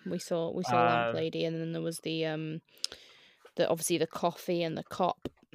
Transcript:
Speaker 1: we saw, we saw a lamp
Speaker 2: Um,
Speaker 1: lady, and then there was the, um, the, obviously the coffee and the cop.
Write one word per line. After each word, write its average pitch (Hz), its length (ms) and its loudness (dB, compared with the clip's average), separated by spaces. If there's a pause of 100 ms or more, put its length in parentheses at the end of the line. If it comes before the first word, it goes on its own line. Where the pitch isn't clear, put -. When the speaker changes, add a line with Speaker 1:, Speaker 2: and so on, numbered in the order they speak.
Speaker 1:
we 180 120 -2
saw, 165 340 -2
we 185 120 -2
saw 120 180 4
a 117 40 6
lamp 117 240 4
Speaker 2:
Um, 160 60 -2
Speaker 1:
lady, 160 280 -2
and 165 160 -2
then 165 120 -4
there 165 100 -4
was 165 160 -4
the, 160 280 -2
um, 156 360 -4 (960)
the, 175 120 4
obviously 165 300 2
the 156 80 4
coffee 175 560 -2
and 160 160 -2
the - 60 -6
cop. - 440 0 (260)